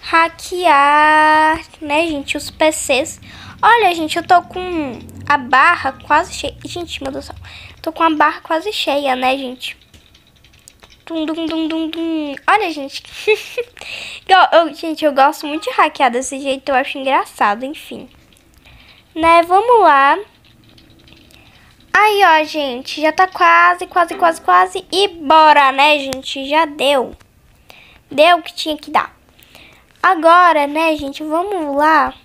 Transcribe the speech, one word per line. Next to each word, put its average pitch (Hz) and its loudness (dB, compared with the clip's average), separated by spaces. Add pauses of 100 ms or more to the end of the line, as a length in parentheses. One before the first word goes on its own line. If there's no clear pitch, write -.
Hackear, 311 2 (180)
né, 311 -2
gente, 285 -8
os 294 -10
P 311 0
Cs. - -4 (400)
Olha, 427 4
gente, 330 -6
eu 330 -6
tô 349 4
com 339 -8 (300)
a 285 -2
barra 269 2
quase - -4
cheia. - -10
Gente, 339 -12
meu 269 -10
Deus 277 -14
do - -18
céu. - -20 (380)
Tô 320 -6
com 330 -4
a 330 4
barra 311 0
quase 339 -6
cheia, 277 -2
né, 262 -2
gente? 254 -12 (1300)
Tum, 320 -6
dum, 320 -6
dum, 320 -4
dum, 320 -4
dum. 320 -6 (120)
Olha, 381 0
gente. 277 -12 (220)
<laughs> - -6
Eu, 370 4
eu, 320 0
gente, 311 -8
eu 294 2
gosto 277 2
muito 302 -8
de 508 -8
hackear 311 2
desse 262 -6
jeito. 269 -6
Eu 277 0
acho 254 -2
engraçado, 262 -2
enfim. 269 -14 (1040)
Né, 330 4
vamos 415 4
lá. 285 4 (1800)
Aí, 403 2
ó, 320 4
gente, 277 -6
já 311 2
tá 370 2
quase, 349 2
quase, 339 -2
quase, 349 0
quase. 370 0
E 392 0
bora, 302 4
né, 294 2
gente? 269 -10
Já 311 0
deu. 285 -2 (960)
Deu 330 4
o 320 -4
que - -18
tinha 302 -8
que 302 -18
dar. - -4 (840)
Agora, 330 4
né, 311 -2
gente, 285 -10
vamos 320 -4
lá. 294 2 (140)